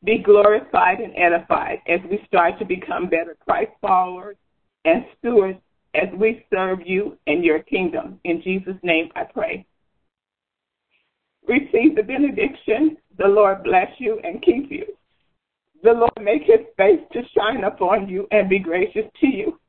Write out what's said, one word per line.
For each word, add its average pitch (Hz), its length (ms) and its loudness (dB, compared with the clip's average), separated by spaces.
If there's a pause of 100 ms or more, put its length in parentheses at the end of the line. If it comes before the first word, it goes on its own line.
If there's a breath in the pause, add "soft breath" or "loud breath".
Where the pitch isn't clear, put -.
Be 214 140 0
glorified 202 840 4
and - 140 -12
edified - 720 0
as 170 120 0 (100)
we 202 160 -4
strive 170 320 0
to 214 80 -8
become 180 440 -6
better 170 280 -4 (100)
Christ - 320 -2
followers 185 580 -2 (480)
and 247 200 2 (140)
stewards 196 400 2 (340)
as 208 140 -2 (100)
we 220 340 0
serve 190 320 -2
you 190 320 -4 (120)
and 160 160 0
your 156 160 2
kingdom. 147 640 -6
In 170 180 -4
Jesus' 185 400 -6
name 165 340 -2
I 175 80 -8
pray. - 440 -8 (1800)
Receive 302 480 2
the 214 80 0
benediction. 262 920 -2 (200)
The 190 100 0
Lord 196 360 4
bless 185 340 2
you 220 260 -4
and - 200 -10
keep 277 280 0
you. 294 140 -12 (1000)
The 220 80 6
Lord 233 300 2
make 220 220 0
his - 220 4 (120)
face - 240 4 (120)
to 233 80 -6 (140)
shine 226 280 -2
upon 190 440 -2
you 190 240 -8
and 202 160 2
be 190 120 2
gracious 185 460 -4 (160)
to 294 60 4
you. 220 420 -4